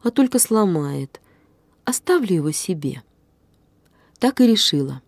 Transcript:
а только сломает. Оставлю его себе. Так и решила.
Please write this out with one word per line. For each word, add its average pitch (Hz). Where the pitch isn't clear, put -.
а 233
только 254
сломает. 156
Оставлю 247
его 151
себе. 143
Так 262
и 247
решила. 143